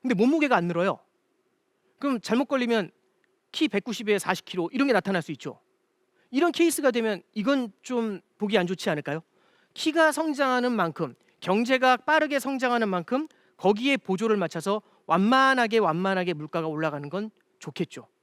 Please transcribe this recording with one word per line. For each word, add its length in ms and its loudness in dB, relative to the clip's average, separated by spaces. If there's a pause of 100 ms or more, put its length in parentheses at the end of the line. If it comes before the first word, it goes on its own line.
근데 140 0
몸무게가 420 4
안 100 2
늘어요. 340 0 (960)
그럼 220 -2
잘못 240 0
걸리면 460 -2 (600)
키 180 -2
백구십에 500 -2
사십 260 -4
킬로 280 -6
이런 140 0
게 60 2
나타날 280 0
수 120 -10
있죠. 280 -12 (720)
이런 220 0
케이스가 380 2
되면 320 -2 (120)
이건 380 0 (100)
좀 380 -4 (180)
보기 180 0
안 100 4
좋지 220 -4
않을까요? 340 -4 (520)
키가 380 2
성장하는 600 0
만큼, 420 -2 (260)
경제가 560 2
빠르게 420 2
성장하는 500 0
만큼 380 -2 (300)
거기에 400 2
보조를 400 -2
맞춰서 440 -4 (260)
완만하게, 720 4
완만하게 560 0
물가가 340 -6
올라가는 400 -4
건 220 -6 (280)
좋겠죠. 480 -10 (160)